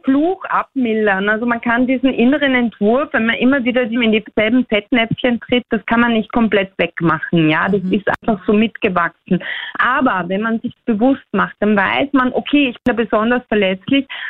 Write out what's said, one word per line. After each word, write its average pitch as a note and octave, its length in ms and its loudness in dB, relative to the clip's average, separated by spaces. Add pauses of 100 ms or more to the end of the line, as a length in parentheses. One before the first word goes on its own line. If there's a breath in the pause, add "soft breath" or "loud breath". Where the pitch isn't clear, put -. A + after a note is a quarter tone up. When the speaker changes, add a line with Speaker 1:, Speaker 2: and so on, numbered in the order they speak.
Speaker 1:
Fluch D#4 440 0
abmildern. G#3+ 840 -2
Also A3 180 0
man A#3 140 -2
kann A#3+ 260 0
diesen C4 260 0
inneren C4+ 420 2
Entwurf, A#3+ 580 0
wenn A3+ 140 0
man A3+ 100 -2
immer B3+ 280 2
wieder B3 200 0
in A3+ 280 0
dieselben A3 540 0
Fettnäpfchen A3+ 760 0
tritt, B3 300 -2
das A3 160 -2
kann A#3 140 2
man A#3 140 2
nicht A3 180 -2
komplett G#3 460 0
wegmachen. E3 680 0
Ja, E3 200 2
das G3 160 0
Speaker 2:
Mhm. F#3 80 -2
Speaker 1:
ist G3+ 160 -2
einfach - 360 -4
so A3+ 80 0
mitgewachsen. F#3 880 -2 (360 loud breath)
Aber A#3 500 0
wenn F#3+ 140 -2
man A3+ 180 -2
sich - 140 -8 (100)
bewusst B3 380 2 (100)
macht, F3+ 280 -2
dann G#3 160 2
weiß A3 360 0
man, C4 200 2
okay, C4+ 380 0
ich A3 120 -8
bin B3 140 0
da A#3+ 80 0
besonders A#3 440 0
verletzlich, G#3 560 0 (240 loud breath)